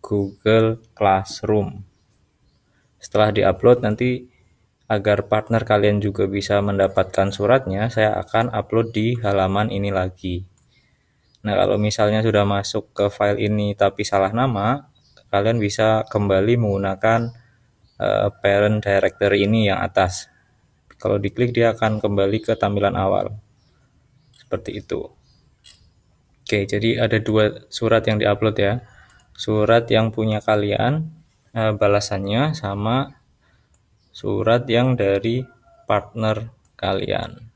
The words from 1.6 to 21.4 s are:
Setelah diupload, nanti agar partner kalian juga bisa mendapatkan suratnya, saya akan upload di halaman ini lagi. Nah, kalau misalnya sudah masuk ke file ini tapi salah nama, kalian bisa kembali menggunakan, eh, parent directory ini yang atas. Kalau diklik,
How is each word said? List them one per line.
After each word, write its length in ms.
Setelah 320
diupload, 480
nanti 480
agar 420
partner 380
kalian 320
juga 260
bisa 380
mendapatkan 640
suratnya, 640
saya 260
akan 320
upload 460
di 240
halaman 480
ini 240
lagi. 500
Nah, 100
kalau 220
misalnya 480
sudah 240
masuk 480
ke 160
file 260
ini 400
tapi 240
salah 320
nama, 560
kalian 320
bisa 460
kembali 480
menggunakan, 720
eh, 280
parent 400
directory 600
ini 260
yang 80
atas. 540
Kalau 220
diklik, 340